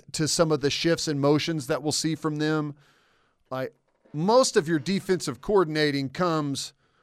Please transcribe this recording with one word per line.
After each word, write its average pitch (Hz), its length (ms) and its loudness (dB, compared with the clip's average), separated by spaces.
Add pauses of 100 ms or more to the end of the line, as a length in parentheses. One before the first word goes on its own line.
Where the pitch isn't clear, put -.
(140)
to 156 140 -2
some 160 240 2
of 151 100 0
the 143 80 2
shifts 165 380 0
and 147 120 -2
motions 147 480 2
that 143 160 -2
we'll 151 80 -2
see 156 240 0
from 151 220 -4
them? 151 380 -2 (760)
Like, 131 220 -6 (400)
most 208 420 2
of 165 120 2
your 165 120 2
defensive 165 640 -4
coordinating 151 680 2
comes 151 640 -2 (300)